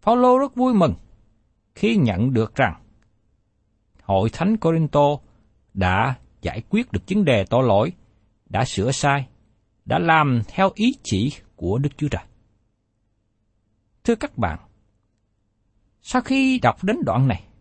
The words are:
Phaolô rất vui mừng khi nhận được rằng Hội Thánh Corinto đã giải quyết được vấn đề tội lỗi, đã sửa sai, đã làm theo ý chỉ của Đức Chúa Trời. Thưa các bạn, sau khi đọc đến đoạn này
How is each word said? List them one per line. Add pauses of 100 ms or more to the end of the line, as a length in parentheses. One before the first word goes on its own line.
Phaolô
rất
vui
mừng (800)
khi
nhận
được
rằng (1200)
Hội
Thánh
Corinto (580)
đã (280)
giải
quyết
được
vấn
đề
tội
lỗi, (560)
đã
sửa
sai, (580)
đã
làm
theo
ý
chỉ (240)
của
Đức
Chúa
Trời. (1800)
Thưa
các
bạn, (1400)
sau
khi
đọc
đến
đoạn
này (180)